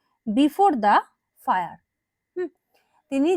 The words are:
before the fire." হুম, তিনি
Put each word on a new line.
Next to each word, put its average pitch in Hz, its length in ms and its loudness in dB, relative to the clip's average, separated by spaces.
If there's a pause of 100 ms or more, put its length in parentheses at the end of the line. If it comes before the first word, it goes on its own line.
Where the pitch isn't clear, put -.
(280)
before 294 480 2
the 214 220 2 (440)
fire." 185 360 -4 (580)
হুম, 359 140 -8 (600)
তিনি 277 260 0